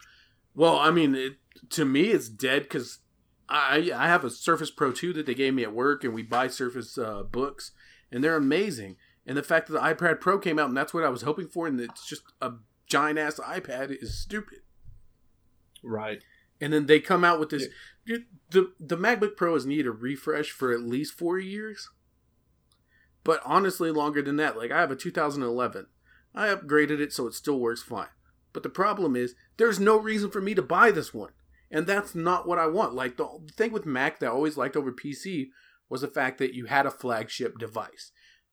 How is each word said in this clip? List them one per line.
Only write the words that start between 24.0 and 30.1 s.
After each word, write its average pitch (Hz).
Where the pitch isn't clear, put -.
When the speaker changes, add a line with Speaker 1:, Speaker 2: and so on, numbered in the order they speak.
Speaker 1:
than 143
that. 151
Like, 117
I 151
have 151
a 131
two 175
thousand 147
eleven. 117
I 214
upgraded 151
it 147
so 131
it 110
still 143
works 117
fine. 98
But -
the -
problem 185
is, 123
there's 220
no 214
reason 214